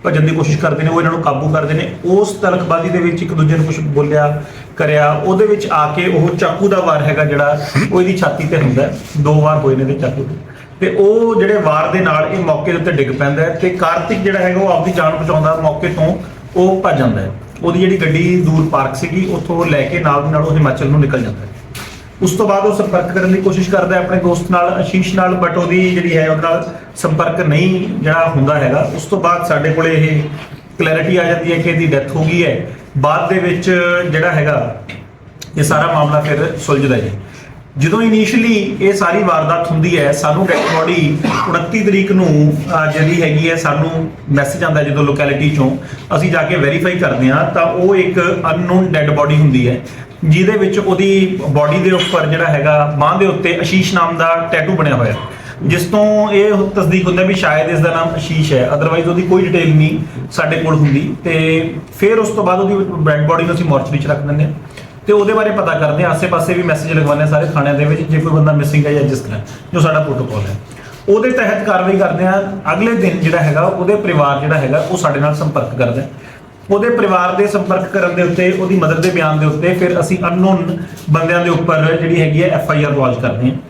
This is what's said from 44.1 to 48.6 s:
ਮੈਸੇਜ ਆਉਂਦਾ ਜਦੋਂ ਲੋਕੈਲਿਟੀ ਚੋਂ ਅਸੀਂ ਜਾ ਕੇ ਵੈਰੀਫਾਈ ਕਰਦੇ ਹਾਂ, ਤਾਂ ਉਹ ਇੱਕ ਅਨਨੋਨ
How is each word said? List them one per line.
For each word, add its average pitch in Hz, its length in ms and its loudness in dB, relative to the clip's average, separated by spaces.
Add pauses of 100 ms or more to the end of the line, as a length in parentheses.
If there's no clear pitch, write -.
ਮੈਸੇਜ 143 320 0
ਆਉਂਦਾ 151 200 0
ਜਦੋਂ 143 200 0
ਲੋਕੈਲਿਟੀ 143 460 0
ਚੋਂ 131 280 0 (400)
ਅਸੀਂ 180 140 0
ਜਾ 165 100 0
ਕੇ 180 140 -2
ਵੈਰੀਫਾਈ 160 400 0
ਕਰਦੇ 127 340 2
ਹਾਂ, 151 220 0
ਤਾਂ 165 140 0
ਉਹ 180 300 2
ਇੱਕ 180 480 0 (100)
ਅਨਨੋਨ 180 320 2